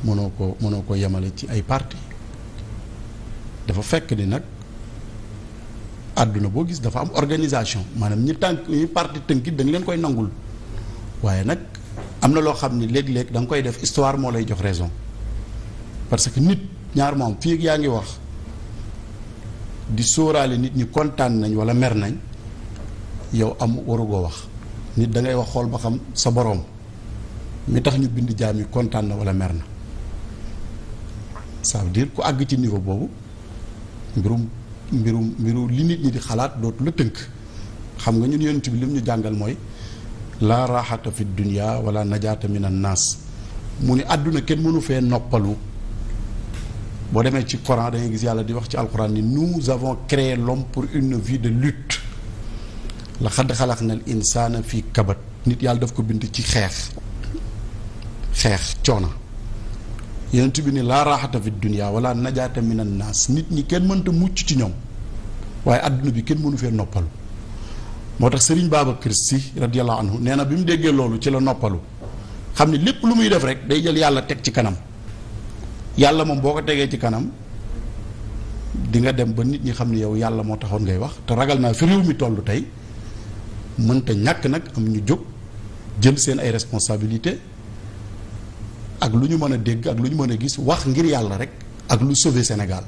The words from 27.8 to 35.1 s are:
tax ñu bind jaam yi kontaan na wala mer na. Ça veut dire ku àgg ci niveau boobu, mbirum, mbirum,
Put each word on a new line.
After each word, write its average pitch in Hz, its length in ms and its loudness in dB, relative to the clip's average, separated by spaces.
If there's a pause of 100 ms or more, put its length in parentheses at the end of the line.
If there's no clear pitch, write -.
tax 131 160 4
ñu 135 120 4
bind 117 280 0
jaam 107 200 2
yi 104 120 -2
kontaan 113 380 0
na 101 80 -2
wala 101 180 0
mer 92 200 2
na. 85 80 -2 (2000)
Ça - 180 -2
veut 92 100 0
dire 110 240 2
ku - 80 -4
àgg 139 260 0
ci 135 100 0
niveau 104 220 2
boobu, 95 300 -2 (1080)
mbirum, 113 300 2 (440)
mbirum, 113 480 2